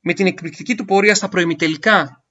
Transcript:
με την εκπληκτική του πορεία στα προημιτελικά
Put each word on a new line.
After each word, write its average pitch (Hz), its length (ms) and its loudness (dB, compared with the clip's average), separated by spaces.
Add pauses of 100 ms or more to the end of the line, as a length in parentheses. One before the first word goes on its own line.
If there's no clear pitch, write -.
με 170 120 -4
την 190 140 0
εκπληκτική 165 480 -4
του 214 100 -8
πορεία 196 300 4
στα 190 140 -2
προημιτελικά 170 1040 0